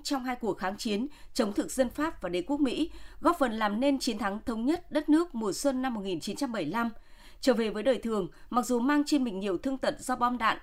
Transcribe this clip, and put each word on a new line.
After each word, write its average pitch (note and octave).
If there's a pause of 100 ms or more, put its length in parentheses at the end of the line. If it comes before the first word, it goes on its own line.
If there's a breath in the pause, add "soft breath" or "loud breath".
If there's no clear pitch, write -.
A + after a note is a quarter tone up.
trong C4
hai B3+
cuộc F#3+
kháng G3+
chiến G#3+ (260 loud breath)
chống B3
thực D#4
dân B3+
Pháp D#4
và F#3
đế F3
quốc C#4+
Mỹ, C#4+ (300 loud breath)
góp E4+
phần A#3+
làm G#3+
nên C#4
chiến A3
thắng G#3
thống A3+
nhất E4+
đất D4+
nước D#4+
mùa A3
xuân C4
năm B3+
một G#3+
nghìn F#3+
chín -
trăm C4
bảy G3+
mươi D3
lăm. A#3 (500 soft breath)
Trở B3
về A3
với G#3
đời A#3
thường, G#3 (220 soft breath)
mặc A#3
dù B3
mang D4
trên C#4
mình A#3
nhiều G3
thương C4+
tật D4+
do B3+
bom B3
đạn A3